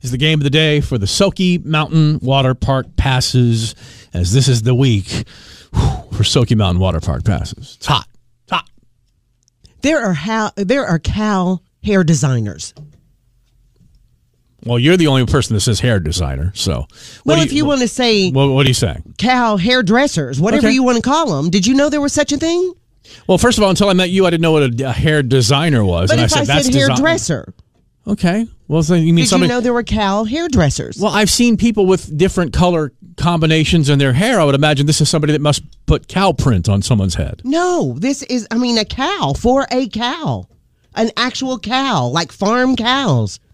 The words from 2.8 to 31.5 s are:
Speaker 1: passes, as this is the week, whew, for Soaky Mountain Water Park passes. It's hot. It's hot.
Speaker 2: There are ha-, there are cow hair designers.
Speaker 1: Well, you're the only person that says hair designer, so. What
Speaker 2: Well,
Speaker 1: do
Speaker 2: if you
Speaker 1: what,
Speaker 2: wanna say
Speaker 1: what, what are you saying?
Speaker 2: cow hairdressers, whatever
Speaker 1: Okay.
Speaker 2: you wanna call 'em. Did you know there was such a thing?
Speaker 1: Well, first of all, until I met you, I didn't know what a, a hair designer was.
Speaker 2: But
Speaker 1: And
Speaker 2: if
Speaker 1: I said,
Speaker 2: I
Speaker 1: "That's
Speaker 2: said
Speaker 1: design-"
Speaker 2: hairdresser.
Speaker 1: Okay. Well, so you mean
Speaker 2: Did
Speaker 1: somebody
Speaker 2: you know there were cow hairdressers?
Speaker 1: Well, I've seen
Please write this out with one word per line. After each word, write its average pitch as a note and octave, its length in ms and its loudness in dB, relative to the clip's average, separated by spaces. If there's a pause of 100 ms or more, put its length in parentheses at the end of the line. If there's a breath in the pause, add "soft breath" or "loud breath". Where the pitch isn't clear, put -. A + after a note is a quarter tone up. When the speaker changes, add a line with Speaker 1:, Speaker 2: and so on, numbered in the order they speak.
Speaker 1:
passes, A#2+ 800 0 (380 loud breath)
as F2 200 0
this C3 160 4
is A#2+ 140 2
the B2 120 2
week, A#2+ 500 0 (480 loud breath)
whew, - 300 -2 (100)
for - 120 -2
Soaky B2 320 2
Mountain F#2 240 2
Water F2+ 200 0
Park - 240 -4
passes. - 540 -4
It's - 80 -12
hot. C#3+ 200 0 (360)
It's - 100 -10
hot. F3 160 -6 (1120)
Speaker 2:
There D4 240 0
are F#3+ 80 0
ha-, G#3+ 440 -4
there G#3 280 0
are E3 140 -2
cow F#3+ 640 -2 (220)
hair G3 220 2
designers. B2+ 680 -2 (1900)
Speaker 1:
Well, A#2+ 140 -2
you're D3+ 200 4
the E3 80 2
only C3 200 2
person B2+ 280 0
that G2+ 80 0
says A2 180 0
hair A#2 180 2
designer, D#2 560 -4
so. D2 260 -4
What C#2 80 -10 (360 loud breath)
Speaker 2:
Well, D#4 140 2
Speaker 1:
do E4 40 2
Speaker 2:
if C4 120 -2
you D4+ 100 0
Speaker 1:
what, C#4+ 140 0
Speaker 2:
wanna B3 100 0
say G#3+ 420 0
Speaker 1:
what, C3+ 200 2
what C3+ 160 2
are - 20 2
you B2+ 60 2
saying? D#2 440 -4
Speaker 2:
cow A#3+ 380 0
hairdressers, G3 840 0
whatever A#3 260 2
Speaker 1:
Okay. C4+ 80 4
Speaker 2:
you C4 80 2
wanna A#3+ 180 2
call C4 380 0
'em. D3+ 100 -2
Did F#3 180 0
you B3+ 80 2
know C#4+ 140 2
there D4 140 -2
was C#4+ 100 -2
such D4 200 -2
a D4 40 -2
thing? F4 380 -2 (520 loud breath)
Speaker 1:
Well, F#3 120 2
first A#3+ 200 2
of G#3+ 60 4
all, F#3+ 60 2
until G3+ 180 2
I G3 60 2
met F3+ 160 2
you, F#3+ 140 2
I F3 60 4
didn't E3 120 0
know E3 100 2
what C3+ 280 2
a, C3+ 80 -2
a B2+ 40 -4
hair D3+ 320 0
designer C3+ 600 2
was. F2 240 0
Speaker 2:
But - 100 2
Speaker 1:
And A#2+ 80 2
Speaker 2:
if - 60 0
Speaker 1:
I - 40 0
said, - 60 2
Speaker 2:
I - 20 0 (100)
Speaker 1:
"That's - 120 2
Speaker 2:
said B3+ 60 0
Speaker 1:
design-" C4+ 240 2
Speaker 2:
hairdresser. C4 580 -2 (520)
Speaker 1:
Okay. G#3 400 -2 (220)
Well, D#3+ 160 0
so E3 100 0
you E3 180 2
mean E3+ 120 4
Speaker 2:
Did A3+ 40 0
Speaker 1:
somebody C4 220 2
Speaker 2:
you B3 60 -2
know B3 40 0
there A#3+ 140 0
were A#3+ 80 -2
cow G#3 420 -2
hairdressers? A3 720 -2
Speaker 1:
Well, G3+ 140 0
I've G3+ 160 2
seen A#3+ 280 2